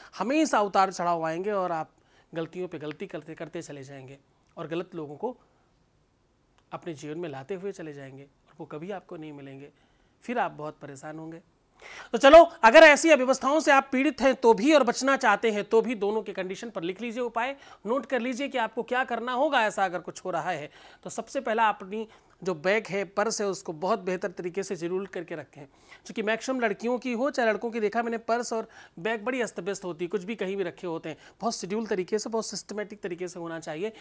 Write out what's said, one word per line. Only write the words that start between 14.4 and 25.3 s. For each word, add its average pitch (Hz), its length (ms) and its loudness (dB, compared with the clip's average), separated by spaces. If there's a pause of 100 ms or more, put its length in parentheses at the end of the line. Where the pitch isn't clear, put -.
भी 226 200 4
और 285 100 8
बचना 254 340 0
चाहते 226 340 2
हैं 208 140 -2
तो 226 160 4
भी, 233 140 -2
दोनों 208 280 -2
के 196 100 -12
कंडीशन 190 360 -8
पर 196 140 -8
लिख 180 180 -6
लीजिए 240 220 -6
उपाय, 240 320 -4 (300)
नोट 233 200 -2
कर 254 140 -2
लीजिए 254 280 -4
कि 269 100 -8
आपको 220 260 -4
क्या 247 220 -2
करना 233 280 -6
होगा 277 280 0
ऐसा 202 240 0
अगर 175 160 -4
कुछ - 240 -14
हो 185 60 -6
रहा 170 200 -4
है 147 180 -8 (340)
तो। - 60 -14
सबसे - 320 -8
पहला 226 280 0
अपनी 208 380 -6 (340)
जो 180 140 -2
बैग 190 320 0
है, 196 180 -4
पर्स 208 360 -2
है, 208 60 -2
उसको 180 260 -6
बहुत 185 280 -2
बेहतर 185 300 -4
तरीके 180 320 -6
से 190 120 -8
शेड्यूल 180 320 -4
करके 175 280 -10